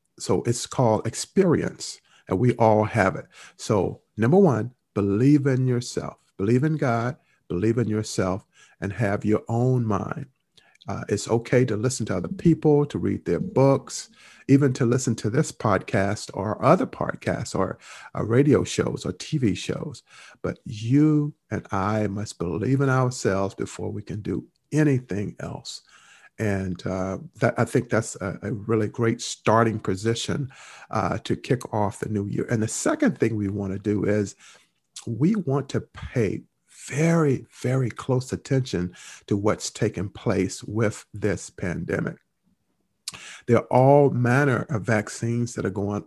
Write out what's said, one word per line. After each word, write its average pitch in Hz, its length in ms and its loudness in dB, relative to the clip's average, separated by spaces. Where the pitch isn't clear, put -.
so - 240 0
it's - 240 -2
called 110 400 2
experience, - 920 0
and 95 100 0
we 123 180 4
all 110 280 6
have 95 320 2
it. - 80 -10
So 98 460 -2
number 117 180 4
one, 123 360 4
believe 127 540 4
in 131 200 0
yourself, 123 520 -4
believe 117 260 2
in 156 140 0
God, 123 400 -2
believe 107 300 0
in 113 100 0
yourself, 104 560 -2
and 98 120 -4
have 101 320 -2
your 107 240 2
own 120 380 0
mind. 104 400 -4
Uh, 95 220 -6
it's 104 200 -2
okay 120 360 2
to 110 120 -2
listen 117 300 -4
to 98 100 -2
other 87 120 -4
people, 147 580 2
to 107 120 -4
read 98 260 -4
their 85 160 0
books, 131 680 2
even 139 260 6
to 127 140 0
listen 120 280 2
to - 140 -4
this - 240 -2
podcast 101 800 0
or 98 320 -4
other 170 220 6
podcasts - 680 -6
or, - 240 -2
uh, - 80 -4
radio 117 420 4
shows - 400 -4
or 78 80 -4
T - 240 -6
V 117 180 0
shows. - 480 -8
But 90 240 -6
you 147 720 2
and 98 220 -4
I 104 340 0
must 101 320 -6
believe 87 420 -2
in 139 80 2
ourselves 123 640 0
before - 360 -8
we 104 100 -8
can 104 220 -10
do - 240 -6
anything 127 680 0
else. - 420 -12
And, 95 480 -2
uh, 95 320 -4
that, 117 180 2
I 123 80 4
think 123 240 0
that's - 320 0
a, 95 200 -6
a 98 100 -6
really 107 360 -2
great 117 320 -2
starting 113 600 2
position, 113 720 -4
uh, 95 280 -2
to - 180 -4
kick - 380 -2
off 104 260 0
the - 80 -6
new 104 180 -2
year. - 220 -4
And 113 140 0
the 110 60 0
second 302 500 0
thing 113 180 0
we 104 120 -2
wanna 98 300 -4
do 101 260 0
is 101 320 0
we 120 280 0
want 135 360 -2
to 139 120 -2
pay - 600 -4
very, 156 580 2
very 127 300 0
close - 420 -2
attention 95 600 -2
to 104 100 0
what's 104 340 0
taking 95 380 -4
place 95 540 -2
with 107 500 -4
this 101 380 -4
pandemic. - 640 -6
There 117 120 6
are - 80 -4
all 139 440 6
manner 123 600 2
of 110 120 -4
vaccines 117 720 -2
that - 120 -4
are 101 40 -2
going 101 360 -4